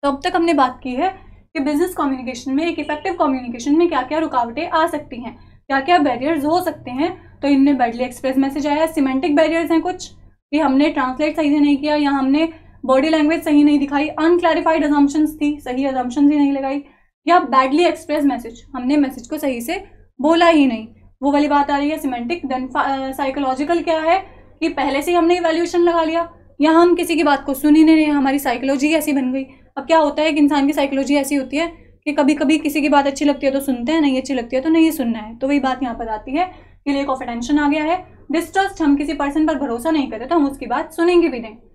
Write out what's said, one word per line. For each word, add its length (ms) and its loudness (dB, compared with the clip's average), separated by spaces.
तो 60 0
अब 160 -4
तक 120 -2
हमने 180 2
बात 280 0
की 80 -8
है 180 -2
कि 60 -6
business 340 -2
communication 580 -6
में, 140 0
एक 120 -4
effective 360 -6
communication 640 -2
में 120 4
क्या-क्या 300 -2
रुकावटें 500 -4
आ 180 2
सकती 360 -8
हैं, 160 -14
क्या-क्या 320 2
barriers 460 0
हो 160 2
सकते 300 -8
हैं। 500 -6
तो 80 -2
इनमें 300 4
Bradley 260 0
Express 320 -4
message 300 0
आया, 200 2
semantic 500 0
barriers 340 2
हैं 100 4
कुछ, 280 -6
कि 80 0
हमने 320 2
translate 460 -4
सही 140 0
से 100 2
नहीं 160 4
किया 200 -2
या 140 0
हमने 380 2
Body 240 4
language 340 2
सही 220 4
नहीं 140 4
दिखाई, 300 -2
unclarified 760 2
assumptions 420 2
थी, 200 -4
सही 240 -4
assumptions 480 2
ही 60 2
नहीं 140 2
लगाई, 320 -4
या 120 6
badly 400 2
expressed 440 0
message, 320 -2
हमने 200 0
message 320 -2
को 100 -6
सही 220 -4
से 240 -6
बोला 280 4
ही 180 6
नहीं, 220 -4
वो 100 0
वाली 160 2
बात 220 0
आ 80 0
रही 120 -2
है 80 -4
semantic। 480 -6
Then 200 -4
फा-, 200 -4
अ, 260 -4
psychological 680 -4
क्या 180 -2
है 180 0
कि 80 -2
पहले 340 -2
से 80 -4
ही 60 2
हमने 200 4
evaluation 420 -2
लगा 240 2
लिया 300 -2
या 100 4
हम 240 6
किसी 220 -2
की 60 0
बात 220 2
को 100 -2
सुन 220 4
ही 80 8
नहीं 120 6
रहे, 80 4
हमारी 340 0
साइकोलॉजी 540 0
ऐसी 200 0
बन 200 0
गई। 120 -4
अब 100 -10
क्या 120 4
होता 240 0
है 100 0
कि 80 0
इंसान 260 4
की 60 2
साइकोलॉजी 420 0
ऐसी 200 0
होती 220 -4
है 100 -2
कि 80 -4
कभी-कभी 460 2
किसी 220 -2
की 80 0
बात 180 4
अच्छी 180 -4
लगती 220 0
है 60 0
तो 80 -2
सुनते 320 -4
हैं, 80 0
नहीं 200 0
अच्छी 140 -6
लगती 220 -4
है 60 -2
तो 60 -4
नहीं 220 4
सुनना 280 -4
है। 180 -16
तो 120 -6
वही 120 0
बात 220 -2
यहाँ 120 -6
पर 140 -10
आती 280 -8
है 80 0
कि 160 -2
lack 120 -4
of 100 -10
attention 320 -2
आ 100 2
गया 160 0
है, 220 -2
Distrust, 500 -2
हम 140 4
किसी 160 -4
person 340 -2
पर 80 0
भरोसा 360 -4
नहीं 200 0
करते 160 -10
तो 80 -2
हम 120 4
उसकी 200 -8
बात 260 -4
सुनेंगे 360 2
भी 120 -6
नहीं। 140 -14